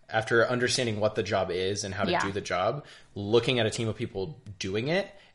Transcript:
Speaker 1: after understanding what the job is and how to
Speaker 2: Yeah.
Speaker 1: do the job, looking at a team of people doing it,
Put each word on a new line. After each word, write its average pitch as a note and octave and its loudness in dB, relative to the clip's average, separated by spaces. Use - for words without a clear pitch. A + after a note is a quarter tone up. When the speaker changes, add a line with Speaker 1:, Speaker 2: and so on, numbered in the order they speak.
Speaker 1:
after A2+ 4
understanding A#2+ 0
what G#2+ 2
the A2 0
job F#2 0
is F#2+ 0
and G2 -6
how G2 -2
to G2 2
Speaker 2:
Yeah. E3+ 2
Speaker 1:
do G2 -2
the G2 -4
job, G2 -2
looking A#2 2
at A2+ 4
a G#2+ 0
team A2+ -2
of G#2 -2
people G2 -6
doing G#2 -2
it, F3 -2